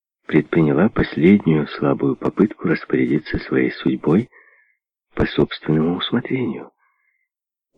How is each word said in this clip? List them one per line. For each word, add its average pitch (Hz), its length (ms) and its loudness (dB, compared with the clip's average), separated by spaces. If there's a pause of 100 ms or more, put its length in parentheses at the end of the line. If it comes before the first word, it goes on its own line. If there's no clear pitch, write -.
(260)
предприняла 78 600 2
последнюю 80 800 2
слабую 69 480 -2
попытку - 520 -2
распорядиться - 680 -2
своей 64 320 -2
судьбой 73 580 0 (840)
по 73 120 -2
собственному 78 720 -2
усмотрению. - 760 -6 (1040)